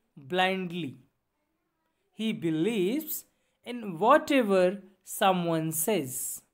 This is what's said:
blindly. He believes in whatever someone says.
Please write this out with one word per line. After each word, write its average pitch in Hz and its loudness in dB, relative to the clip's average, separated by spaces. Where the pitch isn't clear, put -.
blindly. 175 -4
He 220 -4
believes 185 -2
in 226 -10
whatever 208 4
someone 170 0
says. - -4